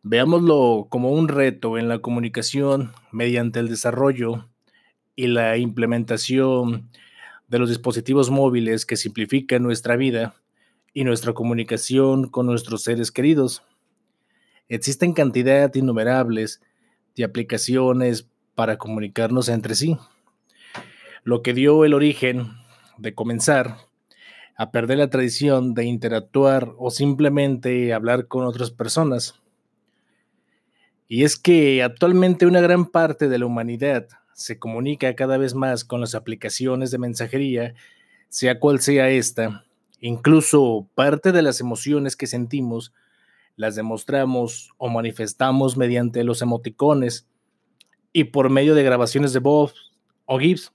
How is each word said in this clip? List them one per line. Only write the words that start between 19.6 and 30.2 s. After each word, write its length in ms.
sí, 220
lo 200
que 100
dio 320
el 100
origen 580
de 180
comenzar 640
a 140
perder 280
la 120
tradición 640
de 100
interactuar 960
o 120
simplemente 1040
hablar 360
con 180
otras 240
personas. 680